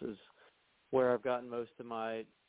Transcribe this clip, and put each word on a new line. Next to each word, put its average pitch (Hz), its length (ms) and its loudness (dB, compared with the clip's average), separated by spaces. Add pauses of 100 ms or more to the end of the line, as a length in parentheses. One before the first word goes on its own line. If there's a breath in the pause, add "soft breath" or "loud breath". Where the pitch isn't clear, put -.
is 113 140 -6 (720 soft breath)
where 127 220 6
I've 117 100 2
gotten 123 260 -2
most 120 300 -6
of 120 80 -12
my 113 380 -4 (240)